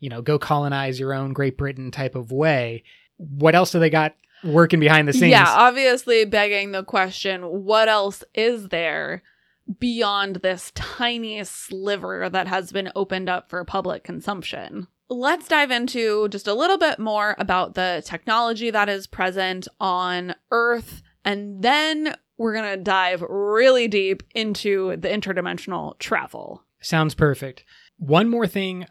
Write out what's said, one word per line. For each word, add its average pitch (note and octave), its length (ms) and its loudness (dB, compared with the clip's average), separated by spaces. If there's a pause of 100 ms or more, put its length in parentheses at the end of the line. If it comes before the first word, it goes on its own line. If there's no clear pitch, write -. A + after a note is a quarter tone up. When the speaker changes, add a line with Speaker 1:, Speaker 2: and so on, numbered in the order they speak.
Speaker 1:
you C#3 100 -10
know, A#2 100 -10
go D3 180 0
colonize C#3 600 -2
your C3+ 160 -4
own C3+ 180 -4
Great C3+ 240 -2
Britain C3 360 -6
type C3 240 -4
of A#2+ 160 -10
way. C3 500 0 (360)
What D#3 360 2
else F3+ 160 4
do F3 80 0
they E3 120 4
got D#3 260 2 (260)
working E3 380 6
behind D3+ 280 6
the C#3 40 2
scenes? F3 180 6
Speaker 2:
Yeah, G3+ 180 10
obviously B3 800 4
begging G3+ 460 0
the F#3+ 120 -4
question, F#3+ 580 -2
what G3+ 460 2
else G3+ 340 0 (120)
is A3 340 0
there D#3+ 540 -4 (560)
beyond G3+ 580 -2
this F#3 380 -4
tiny A#3 680 -6
sliver F#3+ 840 -6
that F3+ 200 -2
has F#3 240 -4
been G3 220 -6
opened F#3+ 340 -4
up F3+ 200 -4
for F3 160 -8
public F3+ 400 -6
consumption? F3+ 800 -10 (220)
Let's C4+ 400 -2
dive D4 220 2
into A#3 580 -2
just G3+ 200 -8
a G#3 60 0
little F4 240 2
bit D#4+ 200 2
more G#3+ 400 -2
about F3+ 360 -2
the F3+ 300 -2
technology A3+ 640 -2
that G#3 180 2
is G3 180 -4
present F#3 640 -4 (120)
on F3+ 540 -2 (160)
Earth, A#3 520 -2 (220)
and G3+ 380 -6
then D4+ 520 0 (220)
we're A3+ 180 -2
gonna G#3 220 -4
dive F#3 460 0
really A3 640 4
deep G3 360 -2 (120)
into G3 640 -2
the E3+ 120 -6
interdimensional F3 920 -6
travel. - 640 -6 (160)
Speaker 1:
Sounds D#3 340 0
perfect. C#3 500 -2 (320)
One E3+ 320 2
more A#3 180 0
thing F#3 440 -6